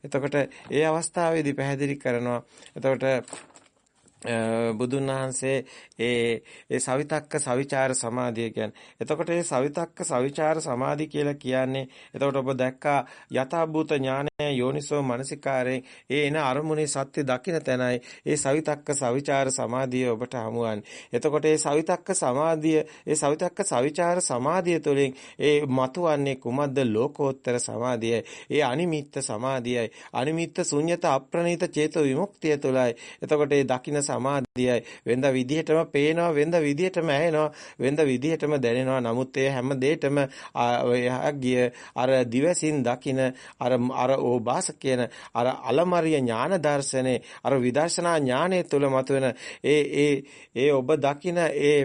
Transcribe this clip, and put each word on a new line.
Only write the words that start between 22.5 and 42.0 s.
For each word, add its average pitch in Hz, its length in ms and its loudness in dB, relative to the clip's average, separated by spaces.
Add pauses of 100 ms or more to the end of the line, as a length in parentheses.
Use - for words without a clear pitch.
ඒ 156 120 0
සවිතක්ක 156 500 -2
සවිචාර 160 560 0
සමාධිය 165 580 0
තුළින් 139 340 2 (220)
ඒ 147 320 4
මතුවන්නේ 139 680 0
කුමක්ද? 131 500 -4
ලෝකෝත්තර 131 720 0
සමාධියයි. 113 640 -2 (240)
ඒ 143 160 2
අනිමිත්ත 147 580 -2
සමාධියයි. 123 680 -4 (180)
අනිමිත්ත 160 540 -2
ශුන්්‍යත 170 420 0
අප්‍රණීත 165 640 0
චේතෝ 156 340 0
විමුක්තිය 151 540 0
තුළයි. 131 340 2 (260)
එතකොට 147 340 2
ඒ 143 120 6
දකින 131 400 -2
සමාධියයි. 123 800 0 (200)
වෙනද 123 320 0
විදිහටම 156 520 0
පේනවා, 160 480 2
වෙනද 151 220 2
විදිහටම 165 540 0
ඇහෙනවා, 151 420 2 (240)
වෙනද 139 240 0
විදිහටම 147 580 2
දැනෙනවා. 131 440 2
නමුත් 123 360 -2
ඒ 135 120 2
හැම 131 260 -2
දෙයකම, 139 420 0 (340)
ආ, 123 320 2
ඔය 123 180 2 (320)
ගිය 123 380 2 (200)
අර 127 180 0 (160)